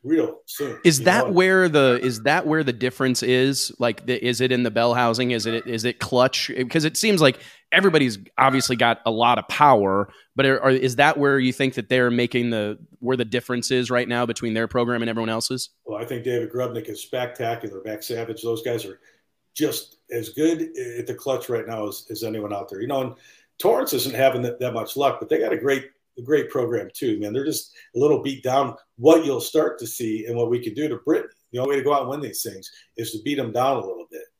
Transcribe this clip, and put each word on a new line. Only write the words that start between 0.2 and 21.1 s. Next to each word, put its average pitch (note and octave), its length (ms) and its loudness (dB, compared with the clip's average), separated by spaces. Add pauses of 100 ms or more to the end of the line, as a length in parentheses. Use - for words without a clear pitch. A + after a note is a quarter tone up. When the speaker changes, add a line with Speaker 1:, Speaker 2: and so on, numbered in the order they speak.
Speaker 1:
soon, - 380 -8
Speaker 2:
Is D3+ 160 6
Speaker 1:
you A#2 60 -4
Speaker 2:
that G3+ 200 4
Speaker 1:
know? G3+ 80 -2
Speaker 2:
where F#3 340 6
the, C3+ 320 6
is A#2+ 240 -2
that D3+ 220 2
where D#3 180 2
the C3 80 0
difference B2 520 0
is? C3 560 2
Like, A#2 260 -2
the, A#2+ 180 -2
is A#2+ 160 0
it B2+ 120 2
in B2 100 2
the A#2+ 80 0
bell A#2 240 2
housing? A#2+ 380 2
Is A2+ 160 -2
it, A2+ 180 -4
is A2+ 180 -4
it A#2+ 160 -2
clutch? B2+ 520 0 (180)
'Cause D#3 160 0
it D#3 100 -2
seems G3+ 280 2
like C3 160 4 (320)
everybody's D#3 480 4 (180)
obviously C3 380 2
got A#2 320 2
a - 20 2
lot A#2 300 2
of - 80 -10
power, G2+ 680 4 (220)
but C3+ 100 2
are, C3+ 160 2
are, C3+ 80 4
is C3 280 2
that C#3+ 200 4
where C#3 220 4
you B2+ 120 2
think C3+ 220 -2
that A2+ 160 -8
they're B2 220 4
making A#2+ 400 0
the, G#2+ 260 -2 (220)
where B2+ 180 0
the A#2+ 80 -2
difference A#2+ 460 -4
is B2+ 180 0
right B2 180 0
now A#2+ 200 0
between A2+ 260 -4
their A2+ 140 0
program A#2+ 340 -2
and A#2 80 -2
everyone A2+ 200 -4
else's? A2+ 420 -4 (140)
Speaker 1:
Well, G#2+ 140 -8
I - 60 -8
think A#2+ 180 -8
David A#2 280 -4
Grubnick A#2 360 -6
is G#2 140 -12
spectacular. A#2 840 -6
Max G#2+ 220 -10
Savage, A2+ 380 -8
those A2 180 -4
guys A#2 240 -4
are F#2+ 140 -16 (560)
just - 420 -4 (140)
as A#2 180 -6
good E3 320 0 (380)
at A#2 80 -8
the B2 80 -8